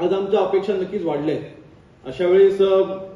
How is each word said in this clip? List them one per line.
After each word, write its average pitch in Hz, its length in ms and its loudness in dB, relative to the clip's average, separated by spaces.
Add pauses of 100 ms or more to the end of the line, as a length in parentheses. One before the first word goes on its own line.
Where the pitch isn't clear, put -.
आज 180 100 0
आमच्या 196 280 0
अपेक्षा 190 320 0
नक्कीच 185 320 -4
वाढल्या 147 300 -4
आहेत. 104 120 -8 (600)
अशा 175 200 -4
वेळेस, 190 360 4
अ, 190 180 4 (360)